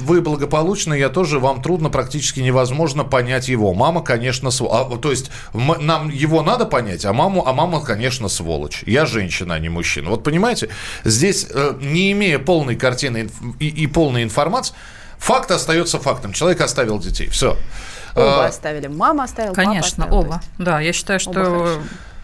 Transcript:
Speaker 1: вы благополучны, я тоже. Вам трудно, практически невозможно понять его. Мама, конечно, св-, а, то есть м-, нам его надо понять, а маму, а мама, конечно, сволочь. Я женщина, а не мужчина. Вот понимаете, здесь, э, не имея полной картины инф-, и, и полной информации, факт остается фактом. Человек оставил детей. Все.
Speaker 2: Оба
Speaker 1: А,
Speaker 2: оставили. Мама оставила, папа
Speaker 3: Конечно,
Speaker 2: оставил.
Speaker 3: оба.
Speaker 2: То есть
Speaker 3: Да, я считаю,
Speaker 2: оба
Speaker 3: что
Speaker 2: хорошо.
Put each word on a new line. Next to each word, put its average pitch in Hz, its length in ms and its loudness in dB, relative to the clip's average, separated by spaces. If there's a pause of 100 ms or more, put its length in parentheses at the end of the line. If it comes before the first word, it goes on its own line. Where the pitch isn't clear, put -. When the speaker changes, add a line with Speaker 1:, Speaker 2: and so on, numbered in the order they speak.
Speaker 1:
вы 170 160 6
благополучны, 156 760 0
я 139 120 2
тоже. 151 300 0
Вам 135 220 2
трудно, 160 280 0
практически 131 500 -2
невозможно 131 640 2
понять 127 460 0
его. 107 240 2
Мама, 151 280 2
конечно, 127 480 -2
св-, 123 220 -2
а, 123 260 0
то 143 140 -2
есть 127 180 -2 (240)
м-, 135 280 2
нам 151 280 0
его 151 320 2
надо 165 240 2
понять, 117 380 -2
а 101 80 2
маму, 165 340 2
а 131 60 2
мама, 156 320 0
конечно, 117 460 -2
сволочь. 78 560 -4
Я 131 200 4
женщина, 92 500 -2
а 80 40 -2
не 80 80 -4
мужчина. 85 420 -2
Вот 107 140 0
понимаете, 175 460 0 (340)
здесь, 127 500 2
э, 139 280 0
не 170 320 2
имея 196 260 2
полной 139 380 2
картины 127 480 0
инф-, 120 340 -10
и, 151 80 -2
и 151 200 -2
полной 143 340 2
информации, 151 540 0 (420)
факт 247 320 2
остается 165 480 0
фактом. 120 360 -2
Человек 165 280 2
оставил 117 380 0
детей. - 300 -2
Все. - 280 2 (560)
Speaker 2:
Оба 139 320 4
Speaker 1:
А, - 40 0
Speaker 2:
оставили. 151 360 -6
Мама 233 380 2
оставила, 220 320 -4
папа 190 120 4
Speaker 3:
Конечно, 180 380 0
Speaker 2:
оставил. 175 140 4
Speaker 3:
оба. 160 100 2
Speaker 2:
То 160 60 -2
есть - 140 -6 (100)
Speaker 3:
Да, 175 200 2
я 160 140 0
считаю, 190 320 -2
Speaker 2:
оба 180 80 -8
Speaker 3:
что 185 100 2
Speaker 2:
хорошо. 175 360 2 (440)